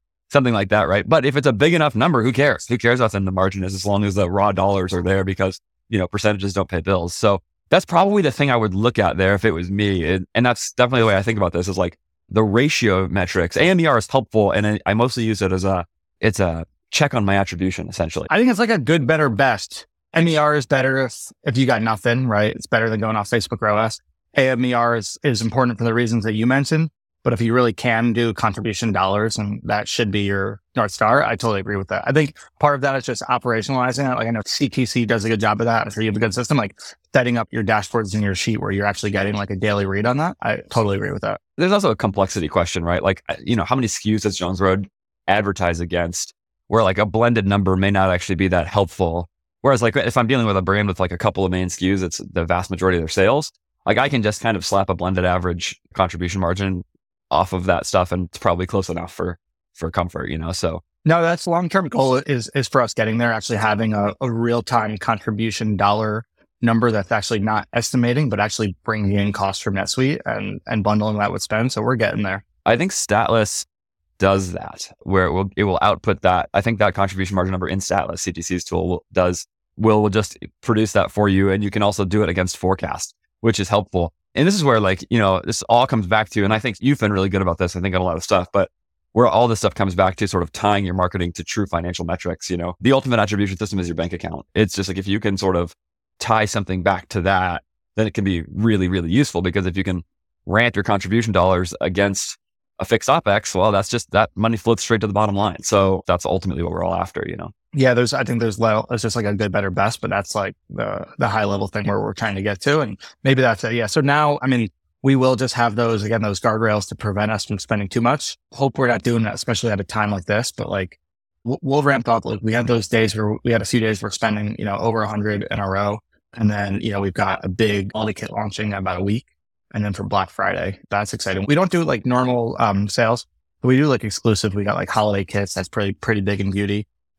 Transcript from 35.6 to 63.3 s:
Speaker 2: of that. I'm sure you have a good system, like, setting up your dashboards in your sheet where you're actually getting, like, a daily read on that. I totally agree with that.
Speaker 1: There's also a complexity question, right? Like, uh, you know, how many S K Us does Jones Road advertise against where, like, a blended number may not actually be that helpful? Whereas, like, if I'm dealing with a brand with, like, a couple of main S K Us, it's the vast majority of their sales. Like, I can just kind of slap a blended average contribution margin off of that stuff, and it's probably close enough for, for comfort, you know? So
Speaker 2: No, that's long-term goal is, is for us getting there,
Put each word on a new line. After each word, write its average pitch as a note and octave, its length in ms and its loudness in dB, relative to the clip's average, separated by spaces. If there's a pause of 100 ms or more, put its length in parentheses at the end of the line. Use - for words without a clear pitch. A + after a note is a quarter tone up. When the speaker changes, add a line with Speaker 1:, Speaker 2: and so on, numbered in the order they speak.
Speaker 2:
of A#2 40 2
that. A#2 200 2
I'm G2+ 60 -10
sure G#2+ 100 -6
you A2 80 0
have G#2 80 -2
a - 20 -2
good A2 140 0
system, B2 240 0
like, G#2 220 -4 (340)
setting B2 240 2
up A2+ 140 -4
your A#2 120 -2
dashboards G#2+ 520 0
in G#2+ 80 0
your G2 100 0
sheet A2 260 -2
where G2+ 120 -4
you're G2+ 160 0
actually G2+ 240 -2
getting, G2+ 240 -2
like, G2+ 160 -4
a G2+ 40 -4
daily G2+ 300 0
read G2 220 -2
on B2+ 100 2
that. E3 240 -2
I G#2+ 160 -2 (140)
totally G#2 240 2
agree G2 160 -4
with F#2+ 100 -6
that. G#2 200 -6 (160)
Speaker 1:
There's F3+ 140 2
also G3 200 2
a G#2 40 0
complexity G2 520 -2
question, F2 360 0
right? F2 200 0
Like, F#2+ 260 0
uh, - 140 -4
you B2 120 0
know, G#2 100 0
how B2+ 100 0
many C3 100 0
S - 140 -4
K G#2+ 160 0
Us G#2 80 -4
does G2+ 120 -2
Jones F2+ 240 -4
Road F#2+ 300 0 (380)
advertise G2 520 0
against F2 540 -4 (360)
where, A2+ 120 4
like, F#2+ 160 2
a G#2+ 80 2
blended A2+ 400 2
number G2 300 2
may G2 160 2
not F#2+ 180 4
actually F2+ 260 0
be F#2+ 120 2
that F2 180 2
helpful? F2 640 0 (300)
Whereas, B2+ 240 2
like, A2+ 120 2
if B2 220 0
I'm A#2+ 80 2
dealing A#2+ 220 0
with G2 100 2
a F#2 60 0
brand G2+ 240 2
with, F2+ 120 -4
like, F2+ 120 0
a F2 80 -10
couple G2 260 0
of F2+ 60 0
main F#2 140 0
S F2+ 100 -6
K F#2 180 0
Us, F#2+ 80 0
it's F2+ 160 -6
the - 280 -4
vast F2 260 -2
majority F#2 260 0
of E2 60 0
their D2+ 60 -6
sales. A#2 420 2 (340)
Like, G#2+ 140 2
I C#3+ 100 2
can B2 140 0
just G#2+ 180 -2
kind A2+ 160 0
of F2 80 -6
slap G2 240 0
a F#2 60 0
blended F2+ 280 -2
average F2+ 560 -2 (140)
contribution F2+ 480 -2
margin F#2 420 -2 (480)
off E2 220 2
of F2+ 100 -4
that F#2 220 0
stuff, F2+ 260 0
and F2+ 160 -4
it's - 120 -16
probably F2+ 260 0
close F#2+ 240 -2
enough E2+ 240 -8
for, F2 260 -6 (340)
for E2 160 -8
comfort, F2 400 -4
you D#2 80 -4
know? D#2+ 140 -6
So E2 320 -4 (200)
Speaker 2:
No, E3 180 4
that's E3+ 260 -2
long-term F3 420 0
goal C3+ 280 2
is, B2+ 360 -4
is C3+ 140 0
for C3 140 2
us A2+ 120 -2
getting A2 240 0
there, A#2 160 2